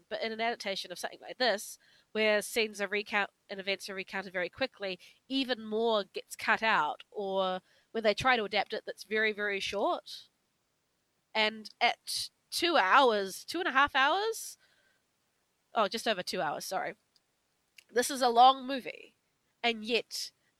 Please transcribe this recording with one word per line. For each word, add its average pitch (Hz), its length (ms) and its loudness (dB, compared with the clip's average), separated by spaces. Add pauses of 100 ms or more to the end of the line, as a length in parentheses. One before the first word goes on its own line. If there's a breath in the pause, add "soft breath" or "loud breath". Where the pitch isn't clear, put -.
But - 120 -6
in 226 100 -4
an 220 80 -8
adaptation 214 540 -4
of 170 60 -12
something - 220 -10
like - 180 -12
this, 220 380 0 (360)
where 214 280 4
scenes 214 380 -2
are 202 80 -2
recount-, 202 440 -2 (180)
and 196 100 -10
events 190 300 -4
are 190 60 -10
recounted 190 360 -8
very 180 180 -4
quickly, 202 480 -6 (300 soft breath)
even 247 380 -2
more 214 480 0
gets - 240 -12
cut 220 260 0
out, 170 380 0 (100)
or 190 480 -2 (320)
when 220 120 -4
they 214 100 4
try 254 240 2
to 208 80 -2
adapt 202 260 -2
it, - 140 -8
that's - 180 -12
very, 220 300 0
very 202 260 -4
short. 247 500 -2 (1200)
And 214 360 0 (100)
at - 500 -2 (220)
two 339 260 2
hours, 208 680 4
two 330 140 -6
and 370 80 -2
a 285 40 0
half 269 240 4
hours? 370 640 0 (1160)
Oh, 214 140 2
just 226 200 -6
over 190 140 -2
two 185 200 -6
hours, 151 240 -4
sorry. - 280 -4 (1000)
This 240 160 0
is 262 120 -6
a 254 80 6
long 254 360 8
movie, - 480 -8 (480)
and 226 220 -2
yet - 480 -4 (280)